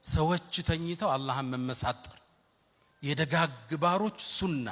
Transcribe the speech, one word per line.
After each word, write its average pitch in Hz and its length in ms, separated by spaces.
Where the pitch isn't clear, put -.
ሰዎች 160 500
ተኝተው 170 460
አላህን 135 380
መመሳጠር፣ 127 680
የደጋግ 147 720
ባሮች 185 440
ሱና፣ 151 420